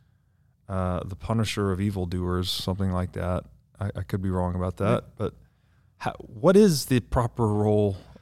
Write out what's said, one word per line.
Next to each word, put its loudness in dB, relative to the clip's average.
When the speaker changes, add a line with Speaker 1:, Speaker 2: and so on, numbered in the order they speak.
Speaker 1:
uh, -2
the -10
punisher -2
of -2
evildoers, -2
something -4
like -4
that. -4
I, -6
I -8
could -6
be -2
wrong -2
about -4
that, 0
Speaker 2:
Yeah. -20
Speaker 1:
but -6
how, -8
what 2
is 6
the 4
proper 0
role 4